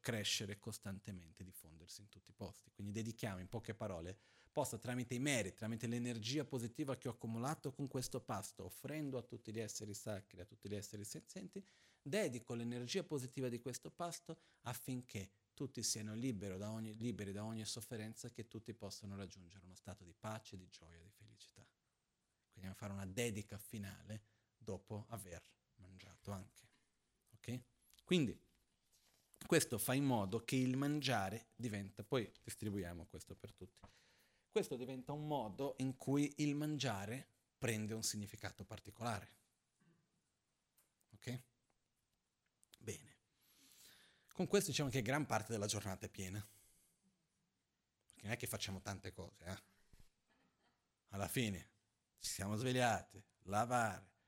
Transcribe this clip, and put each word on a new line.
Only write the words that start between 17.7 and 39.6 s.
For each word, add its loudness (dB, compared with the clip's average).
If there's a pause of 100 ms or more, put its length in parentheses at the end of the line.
che -8
tutti -8
possano -6
raggiungere -10
uno -18
stato -12
di -16
pace, -6
di -12
gioia, -20
di -20
felicità. -20
Quindi -20
andiamo -8
a -12
fare -4
una -4
dedica 0
finale -8 (320)
dopo -6
aver -8 (320)
mangiato -12
anche. -8 (600)
Ok? -6 (420)
Quindi 6 (1080)
questo 8
fa 4
in 6
modo 4
che 2
il 6
mangiare 2
diventa, -2
poi 2 (120)
distribuiamo -2
questo -12
per -12
tutti, -16 (680)
questo 2
diventa -4
un -2
modo 0
in 2
cui 4
il 4
mangiare 0 (280)
prende 2
un -2
significato -2
particolare. -4 (1800)